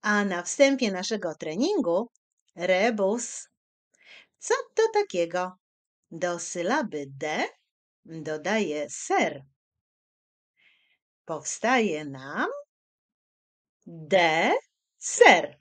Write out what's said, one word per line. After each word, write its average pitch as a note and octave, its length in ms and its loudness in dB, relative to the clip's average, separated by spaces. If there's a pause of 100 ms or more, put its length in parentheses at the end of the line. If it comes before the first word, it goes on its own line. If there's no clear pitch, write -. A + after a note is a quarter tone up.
A G#3 220 2
na F3+ 180 -2
wstępie C4+ 500 2
naszego F#3+ 420 -4
treningu G3+ 760 -2 (460)
rebus. G3 920 -2 (880)
Co - 160 -2 (200)
to - 80 2 (100)
takiego? F#3 680 -2 (520)
Do F3 280 -4
sylaby F3 680 -4
D D#3 420 -6 (560)
dodaję D#3 880 -4
ser. F#3 540 -2 (1800)
Powstaje E3+ 800 -2
nam D3 460 -6 (1400)
deser F3 1700 4